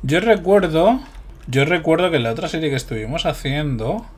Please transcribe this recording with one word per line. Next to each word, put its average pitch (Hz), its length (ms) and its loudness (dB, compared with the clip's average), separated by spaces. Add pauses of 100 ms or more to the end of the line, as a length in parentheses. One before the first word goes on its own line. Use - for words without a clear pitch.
Yo 147 180 0
recuerdo, 190 800 4 (480)
yo 131 160 2
recuerdo 165 480 2
que 156 60 2
en 123 60 0
la 117 100 -2
otra 156 160 -6
serie 160 200 -2
que 135 60 -2
estuvimos 123 500 -6
haciendo 143 800 -4 (120)